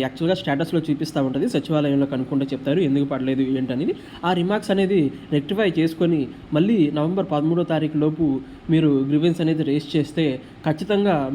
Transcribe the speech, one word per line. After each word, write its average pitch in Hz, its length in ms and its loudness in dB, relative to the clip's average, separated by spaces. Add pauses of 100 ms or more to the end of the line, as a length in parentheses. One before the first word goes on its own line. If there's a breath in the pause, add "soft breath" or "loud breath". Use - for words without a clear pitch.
యాక్చువల్గా 160 380 -2
స్టేటస్లో 156 480 0
చూపిస్తూ 151 400 -2
ఉంటుంది. 139 260 -2
సచివాలయంలో 143 580 0
కనుక్కుంటే 135 400 -2
చెప్తారు 143 360 -2
ఎందుకు 139 240 2
పడలేదు 131 300 0 (180)
ఏంటనేది. 131 340 -2 (340 loud breath)
ఆ 180 120 4
రిమార్క్స్ 208 340 0
అనేది 190 260 2 (360 loud breath)
రెక్టిఫై 196 320 0 (100)
చేసుకొని 165 420 2 (360 loud breath)
మళ్ళీ 208 220 4 (200)
నవంబర్ 175 360 0
పదమూడో 160 380 2
తారీఖు 156 320 0
లోపు 156 220 0 (480 loud breath)
మీరు 160 180 6 (160)
గ్రీవెన్స్ 165 360 2
అనేది 156 260 2
రైజ్ 147 260 0
చేస్తే 151 300 0 (420 loud breath)
ఖచ్చితంగా 185 480 2 (180)